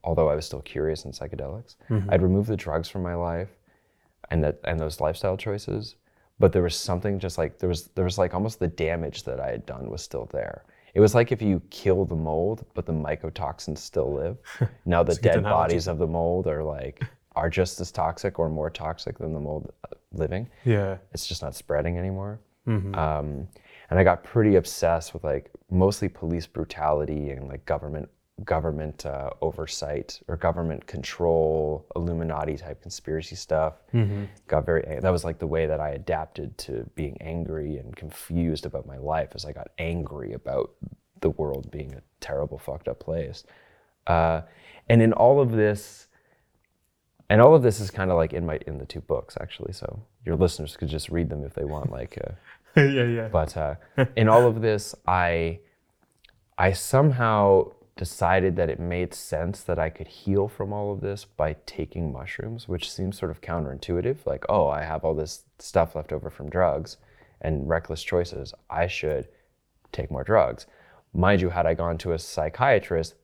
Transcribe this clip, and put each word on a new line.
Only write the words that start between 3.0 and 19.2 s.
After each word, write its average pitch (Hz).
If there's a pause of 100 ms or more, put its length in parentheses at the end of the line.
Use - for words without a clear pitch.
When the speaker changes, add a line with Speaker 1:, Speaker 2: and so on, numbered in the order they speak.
Speaker 1:
my 87
life 85 (800)
and 82
that, 76
and 82
those 78
lifestyle 92
choices, 107 (420)
but 95
there 92
was 87
something 95
just 90
like, 78
there 90
was, 85
there 92
was, 90
like, 90
almost 104
the 90
damage 80
that 64
I 67
had 58
done 64
was -
still -
there. 50 (280)
It -
was 104
like 120
if 113
you 101
kill 95
the 85
mold, 80
but 87
the 82
mycotoxins 78
still -
live. 82 (220)
Speaker 2:
<laughs> -
Speaker 1:
Now 87
the -
Speaker 2:
That's -
a -
good 110
Speaker 1:
dead -
Speaker 2:
analogy. 101
Speaker 1:
bodies 82
of 82
the 85
mold 85
are, 76
like, 73 (360)
are 85
just 90
as 87
toxic 85
or 82
more 78
toxic -
than 80